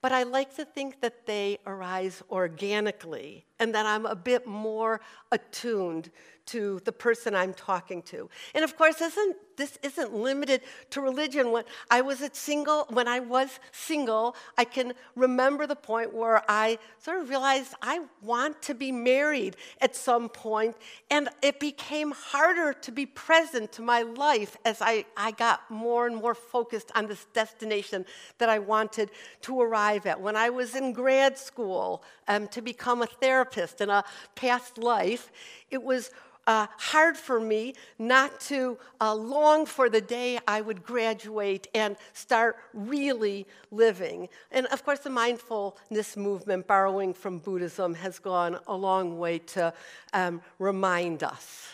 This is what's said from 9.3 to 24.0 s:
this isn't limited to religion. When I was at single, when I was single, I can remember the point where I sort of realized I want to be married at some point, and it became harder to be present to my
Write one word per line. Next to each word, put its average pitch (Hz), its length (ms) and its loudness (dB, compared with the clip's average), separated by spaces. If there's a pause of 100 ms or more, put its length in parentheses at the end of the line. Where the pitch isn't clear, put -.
this 285 260 -8
isn't 277 320 -4
limited 262 460 0 (300)
to 285 100 -6
religion. 262 500 0
When 233 140 0 (260)
I 240 100 6
was 269 220 -2
at 294 120 -8
single, 294 540 0
when 240 180 0
I 247 120 0
was 254 400 -2 (120)
single, 240 640 -2 (220)
I 247 60 4
can 247 300 -2 (220)
remember 254 520 2
the 285 80 -2
point 226 360 -4
where 226 380 2
I 220 300 2 (180)
sort 349 240 -6
of 254 80 -8
realized 269 540 0
I 285 160 -2 (240)
want 233 400 -2
to 294 100 -6
be 262 180 -4
married 254 680 2 (240)
at 262 140 2
some 240 340 0
point, 220 480 -2 (340)
and 285 180 2 (140)
it 285 160 2
became 294 520 -4
harder 311 640 2
to - 180 -12
be 262 140 -4
present 311 680 2
to 226 100 -14
my 240 180 4